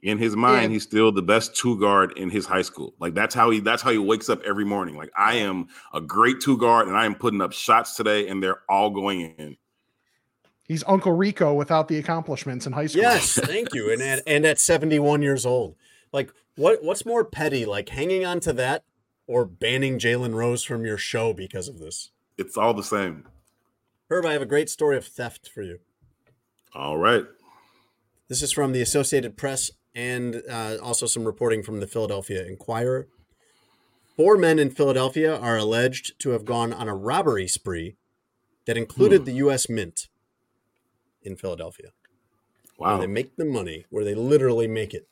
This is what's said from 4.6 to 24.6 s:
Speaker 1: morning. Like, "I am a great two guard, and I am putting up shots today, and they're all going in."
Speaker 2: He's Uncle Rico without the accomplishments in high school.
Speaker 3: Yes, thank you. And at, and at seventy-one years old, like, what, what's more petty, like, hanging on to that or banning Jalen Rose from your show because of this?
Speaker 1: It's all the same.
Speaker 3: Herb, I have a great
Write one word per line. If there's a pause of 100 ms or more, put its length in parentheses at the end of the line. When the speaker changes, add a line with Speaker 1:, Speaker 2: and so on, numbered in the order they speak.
Speaker 1:
morning.
Like,
"I
am (260)
a
great
two
guard,
and
I
am
putting
up
shots
today,
and
they're
all
going
in." (1080)
Speaker 2:
He's
Uncle
Rico
without
the
accomplishments
in
high
school.
Speaker 3:
Yes,
thank
you.
And
at,
and
at
seventy-one
years
old, (360)
like, (240)
what,
what's
more
petty,
like,
hanging
on
to
that (440)
or
banning
Jalen
Rose
from
your
show
because
of
this? (300)
Speaker 1:
It's
all
the
same. (840)
Speaker 3:
Herb,
I
have
a
great